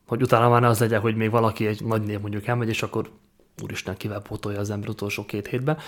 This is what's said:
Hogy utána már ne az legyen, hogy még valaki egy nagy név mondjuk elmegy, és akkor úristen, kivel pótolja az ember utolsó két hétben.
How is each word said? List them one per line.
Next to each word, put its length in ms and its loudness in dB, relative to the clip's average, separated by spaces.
Hogy 140 -2
utána 280 6
már 120 6
ne 60 6
az 120 4
legyen, 200 2
hogy 160 0
még 140 0
valaki 380 2
egy 160 -2
nagy 180 0
név 180 -4
mondjuk 280 -6
elmegy, 220 0
és 140 -2
akkor 260 -4
úristen, 340 -8
kivel 240 -6
pótolja 380 -6
az 100 -2
ember 200 -4
utolsó 360 -4
két 220 -6
hétben. 300 0